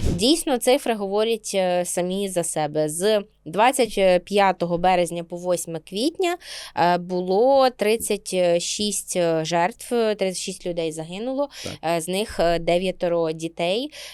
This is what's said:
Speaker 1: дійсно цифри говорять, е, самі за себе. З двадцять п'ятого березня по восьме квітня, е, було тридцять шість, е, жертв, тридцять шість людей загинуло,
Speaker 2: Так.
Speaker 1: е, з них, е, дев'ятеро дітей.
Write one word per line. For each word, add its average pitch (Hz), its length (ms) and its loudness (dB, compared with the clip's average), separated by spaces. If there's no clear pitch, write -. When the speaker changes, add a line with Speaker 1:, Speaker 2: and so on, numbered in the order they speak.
Speaker 1:
дійсно 269 420 2
цифри 254 360 2
говорять, 214 640 -2
е, 180 300 2
самі 185 440 -2
за 180 140 -2
себе. 151 460 0
З 202 320 2
двадцять 190 800 2
п'ятого 185 520 2
березня 175 460 2
по 170 140 -10
восьме 175 420 -2
квітня, 330 580 -2
е, 175 200 4
було 185 720 2
тридцять 202 920 0
шість, - 540 -4
е, 165 300 2
жертв, 170 440 -2
тридцять 214 480 0
шість - 280 -8
людей 170 260 -4
загинуло, 214 580 -6
Speaker 2:
Так. - 100 -8
Speaker 1:
е, 165 40 -2
з 165 60 -8
них, 196 320 -4
е, 170 200 2
дев'ятеро 170 720 0
дітей. 170 600 -4